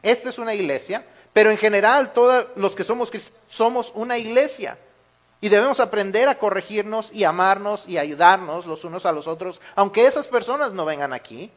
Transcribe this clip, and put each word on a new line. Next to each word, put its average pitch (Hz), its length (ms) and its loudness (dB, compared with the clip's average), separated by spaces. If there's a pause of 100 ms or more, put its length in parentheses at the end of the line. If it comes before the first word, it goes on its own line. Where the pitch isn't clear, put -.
esta 233 260 0
es 240 100 -10
una 226 160 -6
iglesia, 185 500 -6 (280)
pero 214 180 6
en 214 80 0
general 214 540 2
todos 247 340 4 (100)
los 196 180 -2
que 185 100 -6
somos 240 260 -4
cristianos - 380 -14
somos 240 460 -2
una 240 220 -6
iglesia. 233 640 -2 (640)
Y 208 100 -2
debemos 240 300 4
aprender 214 480 0
a 269 100 0
corregirnos 208 760 -4
y 208 120 -2
amarnos 196 640 0
y 175 120 -6
ayudarnos 170 640 2
los 160 200 -12
unos 175 200 -12
a 175 80 0
los 151 140 -6
otros, 165 340 -10 (140)
aunque 196 320 4
esas 269 200 2
personas 247 460 -2
no 175 140 -4
vengan 143 260 -4
aquí 127 440 -14